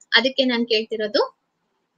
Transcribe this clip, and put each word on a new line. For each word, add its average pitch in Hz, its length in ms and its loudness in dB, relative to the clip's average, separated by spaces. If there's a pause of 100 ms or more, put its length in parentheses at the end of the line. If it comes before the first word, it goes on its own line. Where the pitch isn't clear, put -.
(160)
ಅದಕ್ಕೆ 262 300 2
ನಾನ್ 240 220 0
ಕೇಳ್ತಿರೋದು. 220 720 -2 (600)